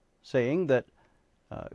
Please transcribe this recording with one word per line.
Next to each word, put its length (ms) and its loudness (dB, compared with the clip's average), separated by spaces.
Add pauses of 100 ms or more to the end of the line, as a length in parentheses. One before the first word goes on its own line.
(240)
saying 420 0
that, 200 2 (640)
uh, 260 -12